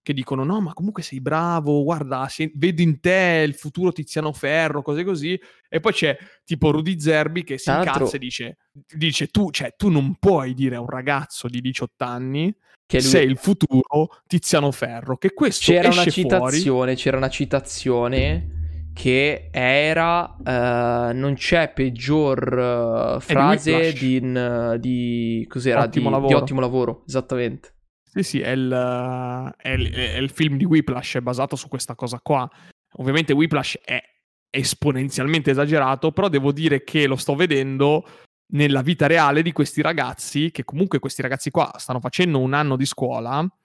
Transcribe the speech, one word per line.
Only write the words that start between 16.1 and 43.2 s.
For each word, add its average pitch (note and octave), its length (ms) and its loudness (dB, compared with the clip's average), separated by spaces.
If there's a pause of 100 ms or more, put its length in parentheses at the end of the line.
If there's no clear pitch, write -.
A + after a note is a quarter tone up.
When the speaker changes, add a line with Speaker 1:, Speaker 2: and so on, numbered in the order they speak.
Speaker 1:
fuori. C3 320 2
Speaker 2:
citazione, C3 420 2
c'era C3 220 0
una C3 120 0
citazione C3+ 1200 -2 (380)
che C3 600 0
era, D#3+ 920 2
eh, A#2+ 680 0
"Non C3+ 220 -2
c'è E3 360 0
peggior, C3 880 0
eh, A#2+ 560 0
Speaker 1:
È - 40 -2
di - 40 -6
Speaker 2:
frase D3+ 520 2
Speaker 1:
Whiplash. D#3+ 260 2
Speaker 2:
di, C3 160 2
in, B2 640 -2
di, A#2+ 680 -2
cos'era? A#2+ 360 2
Speaker 1:
Ottimo C#3 240 0
Speaker 2:
Di, C#3 60 2
Speaker 1:
lavoro. C3+ 220 2
Speaker 2:
di C#3+ 60 4
ottimo C3+ 180 -4
lavoro", B2 480 -2
esattamente. B2+ 680 -4 (380)
Speaker 1:
Sì, F#3+ 120 -2
sì, - 180 -4
è - 80 -4
il, C3 180 0 (880)
è - 140 -8
il, C3 240 -2
è A#2+ 240 -4
il C3 140 -4
film D3+ 260 0
di D3 80 2
Whiplash, C3+ 520 0
è B2 40 -2
basato B2 340 -4
su - 120 -12
questa B2+ 260 -8
cosa B2 280 -8
qua. C#3 280 0 (440)
Ovviamente C#3+ 400 0
Whiplash D3 520 0
è - 160 -4 (480)
esponenzialmente C#3 1040 -2
esagerato, C#3+ 600 2
però G3 160 0
devo C#3+ 240 2
dire D3 320 0
che D3 240 2
lo C3 80 2
sto C#3 200 -2
vedendo C#3+ 720 2 (480)
nella C#3+ 280 4
vita D3+ 260 2
reale D3+ 360 4
di E3 80 0
questi D3+ 300 0
ragazzi, D3+ 720 -2
che - 140 -10
comunque D#3 340 -2
questi C3+ 220 -6
ragazzi C3 300 -4
qua E3 260 0
stanno B2+ 220 -6
facendo C#3+ 400 0
un C3 140 0
anno C#3+ 220 2
di C3+ 100 0
scuola B2+ 600 -4 (180)